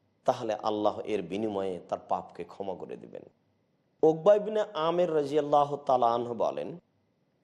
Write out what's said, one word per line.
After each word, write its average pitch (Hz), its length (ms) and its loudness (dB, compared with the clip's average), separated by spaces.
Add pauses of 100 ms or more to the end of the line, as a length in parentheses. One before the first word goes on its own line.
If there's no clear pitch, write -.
(240)
তাহলে 123 300 0
আল্লাহ 104 460 0
এর 101 220 -4
বিনিময়ে 98 640 -4
তার 98 100 -4 (100)
পাপকে 90 360 -6
ক্ষমা 98 300 -10
করে 62 220 -12
দিবেন। 55 260 -16 (800)
উকবা 160 320 6
ইবনে 202 300 0 (100)
আমের 165 400 0
রাদিয়াল্লাহু 143 640 2
তাআলা 123 380 2
আনহু 120 200 -2
বলেন, 78 460 -4 (640)